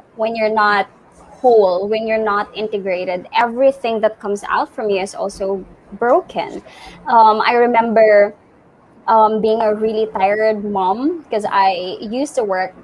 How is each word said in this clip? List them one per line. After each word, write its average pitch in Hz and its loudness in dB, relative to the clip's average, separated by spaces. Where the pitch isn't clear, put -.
When 226 -4
you're 220 -2
not 208 2
whole, 202 4
when 220 -4
you're 220 -2
not 208 -2
integrated, 185 -6
everything 240 0
that 214 -6
comes 202 -6
out 254 -2
from 220 -6
you 190 -2
is 202 -10
also 196 -8
broken. 240 -2
Um, 220 6
I 240 2
remember, 220 4
um, 220 4
being 220 0
a 214 2
really 220 -2
tired 208 0
mom 214 -2
'cause 202 -4
I 190 0
used 254 -6
to 240 0
work, 185 -4